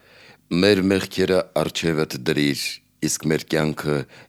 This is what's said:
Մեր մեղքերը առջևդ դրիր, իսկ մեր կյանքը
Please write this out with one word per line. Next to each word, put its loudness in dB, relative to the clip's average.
Մեր 4
մեղքերը 2
առջևդ -2
դրիր, 0
իսկ -4
մեր -2
կյանքը -2